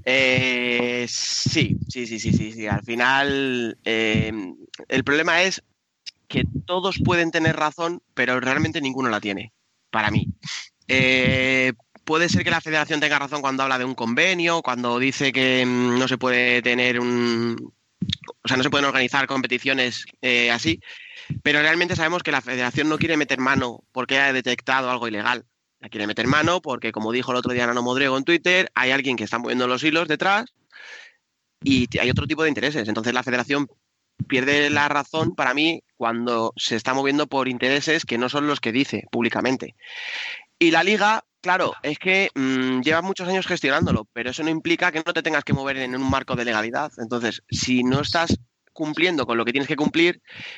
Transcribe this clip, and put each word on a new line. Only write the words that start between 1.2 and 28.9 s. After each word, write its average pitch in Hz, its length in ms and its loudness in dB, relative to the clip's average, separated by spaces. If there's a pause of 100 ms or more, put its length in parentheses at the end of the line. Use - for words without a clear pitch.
sí, 123 200 -8
sí, 110 120 -8
sí, 113 140 -2
sí, 110 180 0
sí. 110 160 -8
Al 101 160 -2
final, 127 1040 0
eh, 110 460 2 (560)
el 131 160 0
problema 165 400 2
es 190 180 -2 (640)
que - 160 0 (220)
todos 185 380 -2
pueden 170 280 2
tener 165 240 2
razón, 165 460 -4 (120)
pero 127 260 0
realmente 151 420 0
ninguno 131 280 -2
la 104 120 0
tiene, 104 320 -6 (380)
para 107 200 0
mí. 104 160 2 (600)
Eh, 131 840 2 (300)
puede 165 260 2
ser 180 140 2
que 170 80 0
la 165 100 2
federación 156 380 -2
tenga 147 200 2
razón 143 220 -4
cuando 135 220 0
habla 135 140 2
de 127 80 -2
un 131 100 -4
convenio, 170 680 0
cuando 123 380 -2
dice 135 320 0
que, 127 340 2
mm, 123 340 2
no 131 80 2
se 131 100 0
puede 123 440 2
tener 123 380 2
un... 120 720 -2 (720)
o - 40 -8
sea, 127 100 0
no 127 60 2
se 143 60 0
pueden 143 160 2
organizar 131 420 0
competiciones, 127 800 -2 (160)
eh, 120 300 2
así, 123 280 0 (640)
pero 147 180 4
realmente 170 340 2
sabemos 165 280 0
que 160 80 -2
la 135 100 0
federación 123 480 -2
no 151 80 0
quiere 160 200 0
meter 139 220 0
mano 131 520 0
porque 127 280 0
ha 139 140 4
detectado 127 580 0
algo 120 160 -2
ilegal, 113 380 -2 (380)
la 104 60 -20
quiere 104 180 -4
meter 113 200 -2
mano 156 340 2
porque, 117 320 -6
como 110 180 -4
dijo 123 200 -2
el 123 60 0
otro 123 140 -2
día 123 160 0
Nano 120 160 0
Modrego 131 340 0
en 135 60 -4
Twitter, 175 500 2
hay 127 180 2